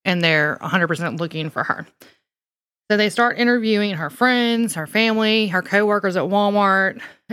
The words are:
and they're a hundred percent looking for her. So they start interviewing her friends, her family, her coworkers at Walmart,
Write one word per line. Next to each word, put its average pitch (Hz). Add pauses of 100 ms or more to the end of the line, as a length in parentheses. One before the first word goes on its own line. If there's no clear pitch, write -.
and 180
they're 156
a -
hundred 175
percent 165
looking 160
for -
her. - (1040)
So 208
they 214
start 240
interviewing 220
her 156
friends, 240
her 156
family, 220
her 180
coworkers 202
at 160
Walmart, 196 (320)